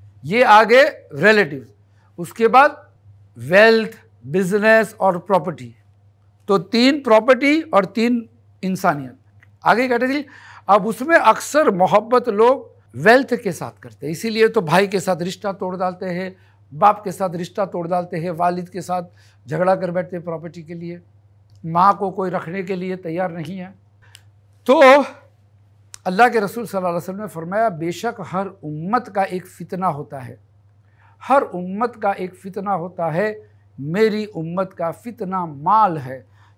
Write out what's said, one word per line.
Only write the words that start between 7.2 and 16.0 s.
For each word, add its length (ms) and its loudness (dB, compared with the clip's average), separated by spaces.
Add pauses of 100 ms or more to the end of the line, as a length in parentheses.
और 220 2
तीन 440 -2 (340)
इंसानियत। 540 -4 (480)
आगे 240 4
कैटेगरी, 380 -2 (420)
अब 180 4
उसमें 300 0
अक्सर 540 2
मोहब्बत 580 2
लोग 480 0 (200)
वेल्थ 380 4
के 180 -6
साथ 300 -12
करते 240 -16
हैं, 60 -6
इसीलिए 360 0
तो 120 -2
भाई 260 2
के 140 -4
साथ 220 -2
रिश्ता 300 -8
तोड़ 240 -8
डालते 300 -6